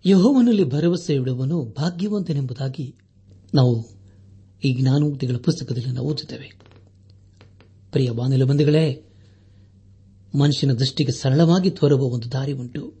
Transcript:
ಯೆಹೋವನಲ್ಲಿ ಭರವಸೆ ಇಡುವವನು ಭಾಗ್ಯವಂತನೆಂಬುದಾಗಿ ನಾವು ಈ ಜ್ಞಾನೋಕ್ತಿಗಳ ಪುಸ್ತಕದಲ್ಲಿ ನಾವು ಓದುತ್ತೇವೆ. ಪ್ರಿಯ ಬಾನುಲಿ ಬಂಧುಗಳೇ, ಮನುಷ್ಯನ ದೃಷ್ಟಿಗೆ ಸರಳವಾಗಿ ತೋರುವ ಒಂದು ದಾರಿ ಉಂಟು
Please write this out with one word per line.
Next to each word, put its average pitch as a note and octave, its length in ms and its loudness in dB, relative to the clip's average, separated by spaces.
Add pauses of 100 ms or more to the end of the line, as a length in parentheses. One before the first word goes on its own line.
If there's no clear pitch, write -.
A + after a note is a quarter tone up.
ಯೆಹೋವನಲ್ಲಿ G#3+ 580 4
ಭರವಸೆ E3 500 0
ಇಡುವವನು C3 520 -2
ಭಾಗ್ಯವಂತನೆಂಬುದಾಗಿ C#3+ 1300 -6 (600)
ನಾವು A#2+ 340 4 (720)
ಈ C3+ 100 0
ಜ್ಞಾನೋಕ್ತಿಗಳ C3 640 0
ಪುಸ್ತಕದಲ್ಲಿ C3 540 -4
ನಾವು B2+ 160 -4
ಓದುತ್ತೇವೆ. - 440 -8 (1400)
ಪ್ರಿಯ B2+ 200 0
ಬಾನುಲಿ B2+ 320 0
ಬಂಧುಗಳೇ, D3 600 2 (1400)
ಮನುಷ್ಯನ C#3+ 320 2
ದೃಷ್ಟಿಗೆ C3 400 -2
ಸರಳವಾಗಿ E3+ 600 2
ತೋರುವ C#3+ 300 2
ಒಂದು A#2+ 300 -4
ದಾರಿ C3+ 200 -6
ಉಂಟು B2+ 500 -10